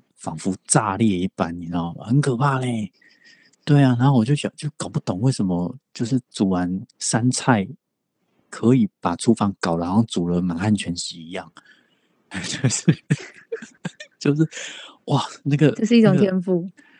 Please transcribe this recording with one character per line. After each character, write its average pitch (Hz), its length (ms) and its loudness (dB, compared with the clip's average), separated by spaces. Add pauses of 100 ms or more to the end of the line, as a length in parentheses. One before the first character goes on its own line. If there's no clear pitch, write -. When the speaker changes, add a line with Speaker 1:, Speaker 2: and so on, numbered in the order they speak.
(160)
Speaker 1:
仿 - 200 -10
佛 92 180 -4 (120)
炸 107 300 0
裂 113 100 2 (120)
一 92 100 -2
般， 85 300 -6
你 85 80 -10
知 87 60 -8
道 85 220 -4
吗？ - 100 -16
很 127 160 2
可 135 160 0
怕 135 220 0
嘞。 117 320 -4 (760)
对 143 180 6
啊， 127 160 4
然 135 120 4
后 135 80 4
我 110 60 4
就 143 100 2
想， - 220 -2
就 151 200 -10
搞 - 120 -8
不 110 120 -6
懂 95 200 -4
为 131 100 2
什 113 160 0
么 87 300 -2 (180)
就 123 100 -6
是 123 160 0 (100)
煮 101 180 0
完 90 320 -2 (180)
三 123 320 0
菜， 110 380 0 (800)
可 120 260 2
以 113 140 4 (120)
把 87 140 -4
厨 - 180 2
房 101 280 -2
搞 85 160 -2
得 85 100 -4
好 87 80 -4
像 113 120 4
煮 87 220 -4
了 87 140 0
满 85 160 -4
汉 104 160 0
全 87 220 -4
席 85 280 -12
一 82 60 -16
样。 92 220 -12 (760)
<laughs> - 0 -
就 - 380 -4
是， - 180 -4 (680)
<laughs> - 640 -16
就 143 160 0
是， 156 140 2 (560)
哇， 143 180 0 (220)
那 143 120 2
个， 151 160 6
Speaker 2:
这 226 120 -4
是 233 120 4
一 226 60 8
种 202 120 6
Speaker 1:
那 185 60 4
个， 202 60 4
Speaker 2:
天 185 160 0
赋。 180 260 -2 (300)